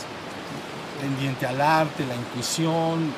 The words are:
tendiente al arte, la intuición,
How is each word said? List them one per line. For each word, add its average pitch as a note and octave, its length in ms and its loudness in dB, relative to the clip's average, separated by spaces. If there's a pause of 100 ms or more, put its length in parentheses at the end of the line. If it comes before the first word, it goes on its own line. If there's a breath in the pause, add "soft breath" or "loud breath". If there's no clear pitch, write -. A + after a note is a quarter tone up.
(1000)
tendiente C3+ 440 0
al C3 160 0
arte, D#3 460 4
la B2 80 -2
intuición, D#3+ 1040 0